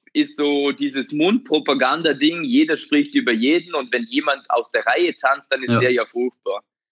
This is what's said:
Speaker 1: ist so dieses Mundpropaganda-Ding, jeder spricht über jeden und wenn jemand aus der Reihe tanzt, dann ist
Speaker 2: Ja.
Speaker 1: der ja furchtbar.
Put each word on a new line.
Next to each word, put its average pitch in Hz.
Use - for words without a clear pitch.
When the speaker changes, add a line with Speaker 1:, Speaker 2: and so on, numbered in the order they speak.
Speaker 1:
ist 147
so 143
dieses 139
Mundpropaganda-Ding, 151
jeder 147
spricht 147
über 120
jeden 165
und 131
wenn 120
jemand 135
aus 117
der 110
Reihe 151
tanzt, 139
dann 131
ist 120
Speaker 2:
Ja. 117
Speaker 1:
der 123
ja 117
furchtbar. 117